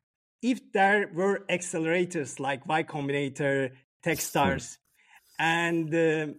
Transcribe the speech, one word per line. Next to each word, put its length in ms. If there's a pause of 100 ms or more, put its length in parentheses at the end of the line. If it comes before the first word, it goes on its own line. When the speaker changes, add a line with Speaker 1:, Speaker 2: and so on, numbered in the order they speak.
(440)
Speaker 1:
if 280
there 400
were 380
accelerators 880
like 280
Y 160
Combinator, 880 (340)
Techstars, 720 (600)
Speaker 2:
Hmm. 40
Speaker 1:
and, 520
uh, 440